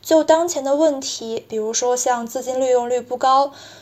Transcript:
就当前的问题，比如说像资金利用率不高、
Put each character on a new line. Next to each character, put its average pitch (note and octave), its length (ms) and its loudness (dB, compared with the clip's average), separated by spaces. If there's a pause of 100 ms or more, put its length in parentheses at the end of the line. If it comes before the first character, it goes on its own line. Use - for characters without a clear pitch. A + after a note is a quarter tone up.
就 D#4+ 200 4
当 D#4+ 240 4
前 D#4 160 -6
的 C#4 140 0
问 D4 240 2
题， A3+ 480 -8
比 A3+ 80 -8
如 G#3+ 160 -4
说 B3 240 0
像 B3 300 -2
资 B3 160 -8
金 B3+ 180 -4
利 C4 60 0
用 B3 240 2
率 B3 100 -2
不 B3 160 -8
高、 C4+ 360 2 (300)